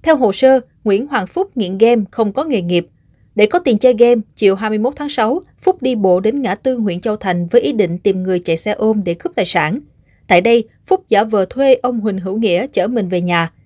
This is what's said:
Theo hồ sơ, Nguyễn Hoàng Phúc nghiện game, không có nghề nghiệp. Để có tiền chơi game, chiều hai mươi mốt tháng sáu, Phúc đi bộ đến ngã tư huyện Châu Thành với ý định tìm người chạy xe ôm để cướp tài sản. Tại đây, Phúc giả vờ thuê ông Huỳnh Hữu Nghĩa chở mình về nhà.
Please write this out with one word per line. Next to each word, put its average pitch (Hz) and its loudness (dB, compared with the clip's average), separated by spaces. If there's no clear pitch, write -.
Theo 320 4
hồ 226 0
sơ, 262 4
Nguyễn 214 0
Hoàng 226 -4
Phúc 381 -6
nghiện 190 -4
game, 226 4
không 208 -2
có 285 -2
nghề 269 -2
nghiệp. 175 -2
Để 208 2
có 349 -2
tiền 247 0
chơi 247 2
game, 240 4
chiều 196 2
hai 214 -6
mươi 214 -4
mốt 254 -4
tháng 294 -8
sáu, 262 -2
Phúc 370 0
đi 254 -2
bộ 190 2
đến 226 -2
ngã 202 -4
tư 254 -4
huyện 185 -4
Châu 214 -4
Thành 175 -4
với 240 2
ý 294 -2
định 180 -2
tìm 190 -2
người 185 -2
chạy 165 -2
xe 214 -6
ôm 214 0
để 170 -2
cướp 247 -8
tài 190 -2
sản. 170 -2
Tại 196 4
đây, 233 2
Phúc - -2
giả 208 2
vờ 214 0
thuê 262 2
ông 247 -4
Huỳnh 202 -4
Hữu 190 -6
Nghĩa 214 0
chở 196 -2
mình 226 -2
về 180 -2
nhà. 170 -2